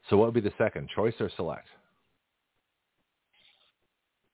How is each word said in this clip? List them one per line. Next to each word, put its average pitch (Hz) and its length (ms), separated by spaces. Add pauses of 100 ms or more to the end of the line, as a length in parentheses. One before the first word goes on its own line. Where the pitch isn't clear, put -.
So 101 80
what 107 80
would 117 80
be 113 80
the 101 160
second, 82 380
Choice 110 240
or 104 160
Select? 82 320 (2750)